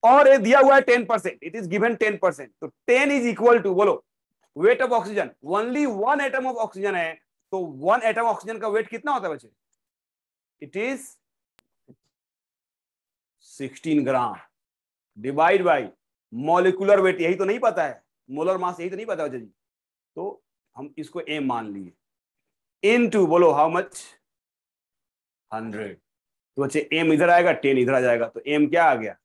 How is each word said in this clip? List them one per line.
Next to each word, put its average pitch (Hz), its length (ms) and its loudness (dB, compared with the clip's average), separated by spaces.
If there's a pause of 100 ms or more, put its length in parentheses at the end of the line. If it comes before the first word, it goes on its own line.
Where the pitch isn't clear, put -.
और 269 240 8
ये 269 100 8
दिया 240 220 4
हुआ 269 160 8
है 277 60 6
टेन 247 240 2
परसेंट, 190 380 -6
it 165 120 -14
is 220 120 -10
given 208 300 -2
ten 214 220 -2
percent, 143 300 -4 (120)
तो 156 60 -14
ten 277 440 0
is 254 200 0
equal 233 280 4
to, 190 140 -2
बोलो, 190 320 0 (500)
weight 226 260 2
of 254 120 0
oxygen, 202 360 -4 (160)
only 233 400 -2 (140)
one 277 220 0
atom 262 260 -4
of 240 180 -6
oxygen 196 300 -6
है, 165 180 -4 (400)
तो 190 60 -4
वन 170 420 -2
एटम 220 200 -2
ऑक्सीजन 220 360 -4
का 208 100 -8
वेट 214 220 -4
कितना 233 220 -8
होता 226 160 -4
है 160 60 -6
बच्चे? 120 160 -16 (1120)
It 147 140 -16
is 254 300 -6 (2250)
सिक्सटीन 139 640 -4
ग्राम 123 300 -2 (840)
divide 156 500 0
by 151 120 2 (540)
molecular 185 640 2
weight, 185 240 2
यही 170 140 0
तो 190 100 -2
नहीं 214 140 -2
पता 214 280 -2
है, 123 160 -14 (260)
मोलर 165 280 -4
मास 180 220 -8
यही 175 100 -8
तो 190 60 -12
नहीं 214 100 -12
पता 170 200 -6
बच्चे 127 140 -10
जी, 110 120 -20 (640)
तो 190 280 -12 (320)
हम 139 220 -18
इसको 160 240 -12
एम 151 240 -6
मान 113 280 -6
लिए 95 200 -14 (880)
into, 220 440 2
बोलो 170 240 4
how 151 240 2
much? - 280 -8 (1500)
हंड्रेड। 107 460 -10 (600)
तो 139 60 -2
बच्चे 139 300 -4
एम 160 200 2
इधर 165 160 4
आएगा, 175 220 4
टेन 135 260 0
इधर 123 160 2
आ 131 60 2
जाएगा, 120 280 0
तो 113 200 -14
एम 147 220 2
क्या 165 160 2
आ 143 100 4
गया? 110 300 -8